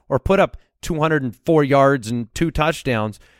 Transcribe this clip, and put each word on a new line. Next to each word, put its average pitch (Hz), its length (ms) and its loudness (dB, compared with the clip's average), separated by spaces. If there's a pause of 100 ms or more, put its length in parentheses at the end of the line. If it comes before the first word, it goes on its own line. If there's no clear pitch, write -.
or 139 120 0
put 190 200 2
up 175 160 0 (260)
two 165 180 -6
hundred 156 240 0
and 120 120 -6
four 160 280 2
yards 139 480 2
and 120 240 -6
two 165 160 -2
touchdowns. 127 680 -4 (200)